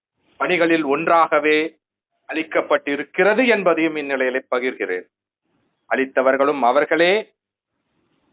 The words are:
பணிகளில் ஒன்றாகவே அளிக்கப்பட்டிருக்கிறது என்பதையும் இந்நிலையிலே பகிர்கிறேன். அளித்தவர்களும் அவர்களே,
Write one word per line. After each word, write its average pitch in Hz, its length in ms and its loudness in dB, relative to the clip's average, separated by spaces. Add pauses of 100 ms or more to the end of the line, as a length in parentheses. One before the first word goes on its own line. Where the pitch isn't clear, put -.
(380)
பணிகளில் 165 460 0
ஒன்றாகவே 156 920 0 (500)
அளிக்கப்பட்டிருக்கிறது 156 1200 0
என்பதையும் 165 480 0
இந்நிலையிலே 131 460 -4 (140)
பகிர்கிறேன். 101 500 -4 (840)
அளித்தவர்களும் 135 680 0
அவர்களே, 156 760 0 (1000)